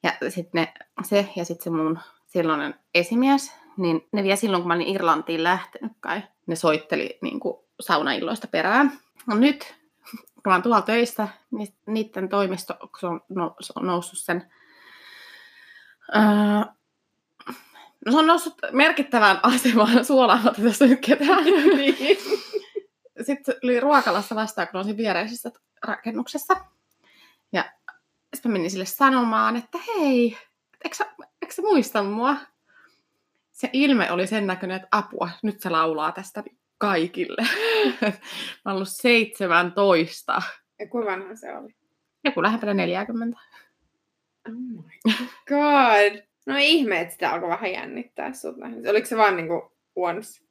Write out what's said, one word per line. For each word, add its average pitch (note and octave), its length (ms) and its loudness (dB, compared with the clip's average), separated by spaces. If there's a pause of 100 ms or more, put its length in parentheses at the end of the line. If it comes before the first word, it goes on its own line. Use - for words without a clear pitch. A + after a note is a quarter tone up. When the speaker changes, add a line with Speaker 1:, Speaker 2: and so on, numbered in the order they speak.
Speaker 1:
Ja F3 100 0 (180)
sit - 240 -10
ne, E3 180 -2 (320)
se G3+ 320 0
ja F3 80 -6
sit E3+ 160 -10
se E3+ 100 -8
mun D#3+ 280 -2 (280)
silloinen D#3 480 -2 (200)
esimies, B3+ 600 2 (220)
niin E3+ 360 -2
ne G#3 100 -2
vielä G3 140 2
silloin, G3 260 0
kun F3 60 -4
mä E3+ 60 2
olin F3 200 -2
Irlantiin E3 500 0
lähtenyt F#3 560 -4
kai, G3 220 -6 (240)
ne E3 100 -4
soitteli D#3+ 680 -2
niinku - 460 -8 (120)
saunailloista D#3 640 -2
perään. A3+ 460 2 (340)
No A3+ 80 -2
nyt, C#4 400 2 (400)
kun - 320 -20
mä F#3+ 60 4
oon F3+ 100 2
tuolla A3+ 200 2
töissä, A3+ 460 -2 (220)
niin G#3+ 180 -8 (180)
niitten G#3+ 420 -6
toimisto, F#3+ 460 -2
kun - 260 -20
se F#3 60 -6
on, E3+ 220 -6
no, F3+ 320 -6
se - 160 -16
on - 100 -4
noussut F3 320 -4
sen, - 340 -6 (1600)
öö, G#3 560 4 (1300)
no A3 60 2
se D4 60 6
on D#4 80 6
noussut E4+ 280 2 (180)
merkittävään B3 680 4
asemaan, A#3+ 640 4
<laughs> - 0 -
suolaamatta A#3 580 4
tässä A#3+ 240 6
nyt B3+ 200 8
ketään. D4 380 4 (200)
Speaker 2:
<laughs> E4+ 120 8
Niin. C#4 420 2 (1040)
Speaker 1:
Sitten C4+ 320 -4 (100)
oli B3 160 2
ruokalassa A#3+ 540 2
vastaan, G#3+ 340 -4
kun F#3+ 100 -8
nousin G3+ 180 -6
viereisessä A3 540 -4 (360)
rakennuksessa. A3+ 680 -4 (960)
Ja F#3 120 0 (680)
sit - 100 -14
mä A#3 80 0
menin F3+ 180 -2
sille F#3+ 160 -8
sanomaan, A#3 680 0
että A#3+ 220 -10 (100)
hei, C4+ 500 2 (460)
eikö - 120 -10
sä, G#4+ 100 -6 (360)
eikö - 120 -14
sä F4 80 -8
muista D4+ 400 2
mua? A3+ 340 -2 (1160)
Se - 200 -6
ilme C4+ 380 4
oli F#3 160 -2
sen G3+ 200 -2
näköinen, F#3 300 -4
että F#3 160 -12
apua, G3+ 360 -2 (140)
nyt G#3 180 -4
se F#3 100 -6
laulaa D#3+ 420 0
tästä G3 320 -14 (340)
kaikille. F3+ 640 -2
<laughs> A#3 40 0 (560)
Mä G#3+ 80 0 (560)
oon G3 80 -4
ollut F#3+ 140 -4
seitsemäntoista. F#3 1500 2 (360)
Speaker 2:
Ja G#3 100 -10
kuinka A3+ 220 -4
vanha F#3+ 260 -10
se - 200 -14
oli? - 180 -18 (500)
Speaker 1:
Joku E3+ 180 0
lähempänä G#3+ 320 0
neljääkymmentä. G3+ 640 -4 (1080)
Speaker 2:
Oh A3+ 60 -14
my A3 580 -4 (360)
god. C4 760 4 (240)
No C4+ 100 -4
ei D4 180 4
ihme, A3 260 2
että E3+ 120 -6
sitä F3 180 -2
alkoi E3+ 180 -4
vähän F#3 240 -4
jännittää - 600 -10
sut - 240 -12
nähdä. A#3 340 -10
Oliko A3 160 0
se A#3 100 -6
vaan G#3 200 4
niinku E3 360 -6 (240)
once? F3+ 540 -6